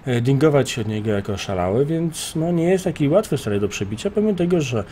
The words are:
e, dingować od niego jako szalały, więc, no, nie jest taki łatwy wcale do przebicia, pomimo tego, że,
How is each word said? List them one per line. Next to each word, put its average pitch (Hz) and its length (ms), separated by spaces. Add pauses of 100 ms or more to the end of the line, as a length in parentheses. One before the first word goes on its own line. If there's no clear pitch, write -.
e, 123 140
dingować 139 580
od 107 100
niego 107 220
jako 101 260
szalały, 98 500
więc, 165 500
no, 160 160
nie 170 120
jest 185 200
taki 151 240
łatwy 175 280
wcale 104 240
do 101 80
przebicia, 107 420
pomimo 214 240
tego, 175 260
że, 120 320